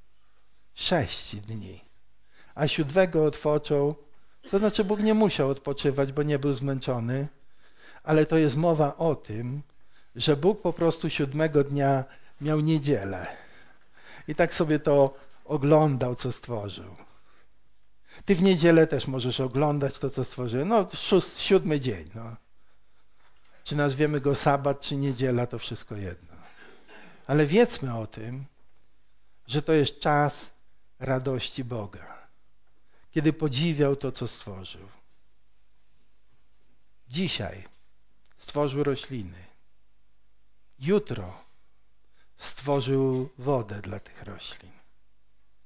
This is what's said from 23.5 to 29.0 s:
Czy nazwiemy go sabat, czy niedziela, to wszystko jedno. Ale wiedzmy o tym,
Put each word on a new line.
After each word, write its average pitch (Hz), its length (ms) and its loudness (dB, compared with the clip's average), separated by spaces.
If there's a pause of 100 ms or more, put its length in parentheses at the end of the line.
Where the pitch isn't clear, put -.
Czy 143 120 -6
nazwiemy 147 440 2
go 139 140 2
sabat, 139 460 2
czy - 160 -6
niedziela, 127 500 0
to 120 120 -10
wszystko - 380 -10
jedno. 95 400 -10 (920)
Ale 147 200 4
wiedzmy 147 500 2
o 110 100 -6
tym, 123 380 -10 (1000)